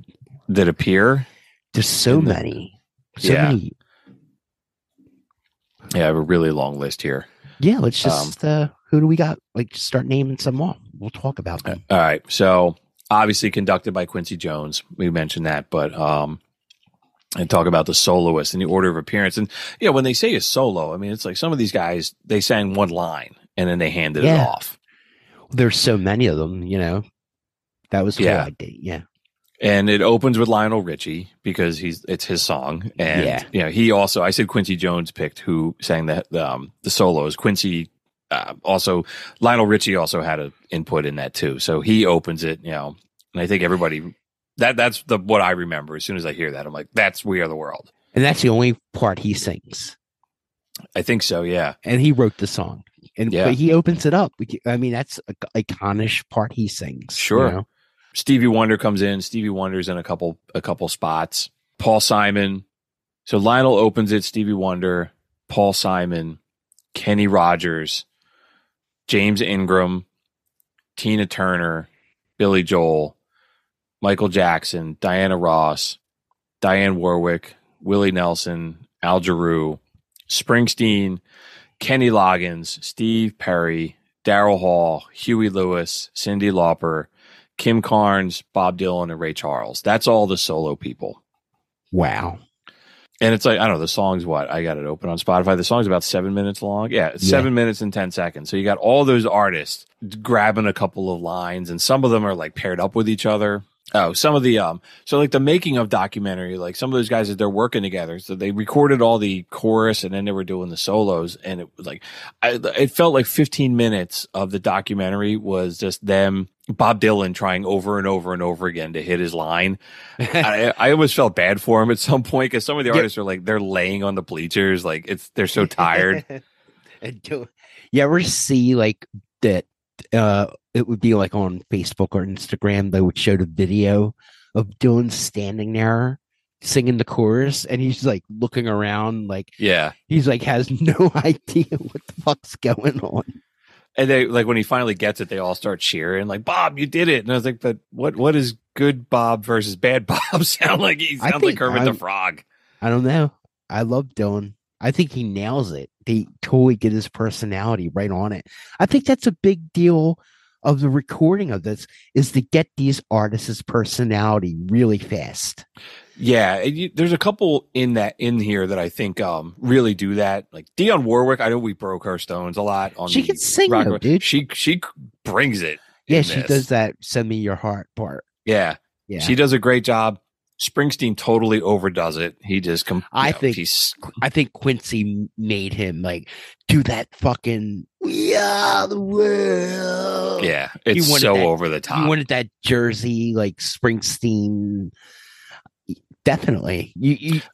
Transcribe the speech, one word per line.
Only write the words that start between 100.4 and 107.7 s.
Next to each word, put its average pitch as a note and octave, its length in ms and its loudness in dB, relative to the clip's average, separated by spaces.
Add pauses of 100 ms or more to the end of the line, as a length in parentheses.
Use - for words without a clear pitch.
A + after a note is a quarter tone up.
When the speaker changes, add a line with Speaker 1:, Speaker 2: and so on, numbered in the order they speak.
Speaker 1:
a G2 80 0
couple F#2 400 -4
of E2+ 80 -8
lines, F2 480 -6
and E2+ 100 -8
some C3 240 2
of B2 60 4
them A2 160 2
are, G2 80 0
like, D#2+ 200 -8
paired F2+ 260 -4
up G2 140 -2
with A2 140 0
each A2 160 -2
other. G#2 400 0 (300)
Oh, F2+ 200 2
some D3+ 200 2
of C#3 80 4
the, A#2+ 160 4
um, F2 240 -2 (220)
so, C#3+ 120 0
like, C#3+ 140 2
the C#3 100 2
making D3+ 380 2
of A2+ 100 -2
documentary, F#2+ 720 -4
like, F2+ 160 -8
some C3 180 -6
of B2+ 60 2
those A2+ 100 0
guys A2+ 200 0
that G2+ 100 -4
they're G#2 100 0
working G#2+ 360 0